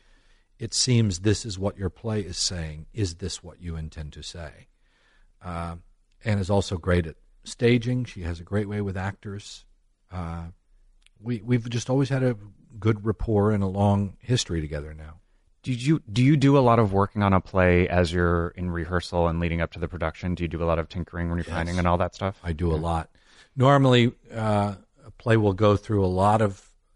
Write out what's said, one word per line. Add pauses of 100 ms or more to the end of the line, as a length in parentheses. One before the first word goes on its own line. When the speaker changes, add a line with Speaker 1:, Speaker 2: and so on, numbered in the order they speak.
(580)
Speaker 1:
"It
seems
this
is
what
your
play
is
saying.
Is
this
what
you
intend
to
say?" (760)
Uh, (480)
Anna's
also
great
at (280)
staging.
She
has
a
great
way
with
actors. (460)
Uh, (760)
we,
we've
just
always
had
a (420)
good
rapport
and
a
long
history
together
now. (440)
Speaker 2:
Did
you, (100)
do
you
do
a
lot
of
working
on
a
play
as
you're
in
rehearsal
and
leading
up
to
the
production?
Do
you
do
a
lot
of
tinkering
and
refining
Speaker 1:
Yes.
Speaker 2:
and
all
that
stuff?
Speaker 1:
I
do
a
Speaker 2:
Yeah.
Speaker 1:
lot. (460)
Normally, (200)
uh, (300)
a
play
will
go
through
a
lot
of (260)